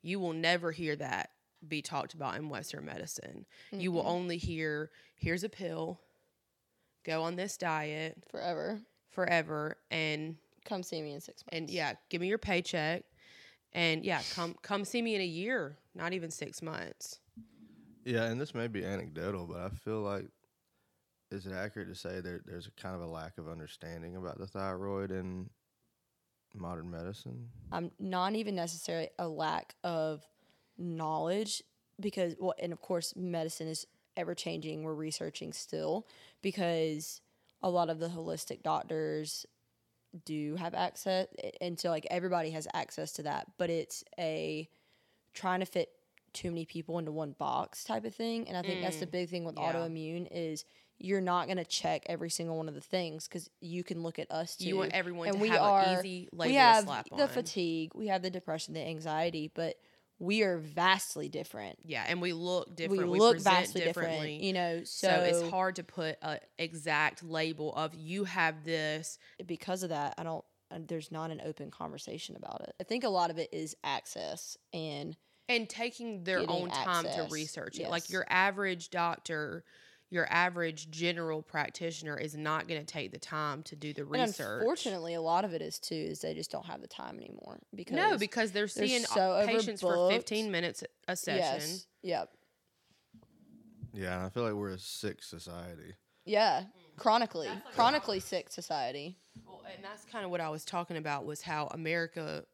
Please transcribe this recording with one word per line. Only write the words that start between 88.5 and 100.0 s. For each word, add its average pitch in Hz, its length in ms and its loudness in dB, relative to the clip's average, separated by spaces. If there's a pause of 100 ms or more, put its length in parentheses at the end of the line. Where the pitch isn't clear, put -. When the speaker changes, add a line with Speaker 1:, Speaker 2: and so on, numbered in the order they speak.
Speaker 1:
they're 208 140 2
Speaker 2:
they're 202 220 0
Speaker 1:
seeing, 247 160 4
Speaker 2:
so 190 300 6
Speaker 1:
uh, 202 120 6
patients 220 340 2
for 175 160 6
Speaker 2:
overbooked. 180 160 8
Speaker 1:
fifteen 220 400 2
minutes 170 300 0 (260)
a 110 80 0
session. 147 520 0
Speaker 2:
Yes. 185 180 -8 (160)
Yep. 160 340 0 (1600)
Speaker 3:
Yeah, 92 240 -2
and 90 100 0
I - 20 -2
feel 120 160 0
like 107 100 2
we're 101 160 -2
a 92 80 -6
sick - 440 -6
society. 85 720 -12 (300)
Speaker 2:
Yeah. 196 400 6 (320)
Chronically. 220 520 4
Speaker 1:
That's 190 160 -6
like 254 100 -16
Speaker 2:
Chronically 240 460 6
sick - 300 -4
society. 143 640 -2 (300)
Speaker 1:
Well, - 160 -20 (120)
and 190 80 -16
that's 208 220 -12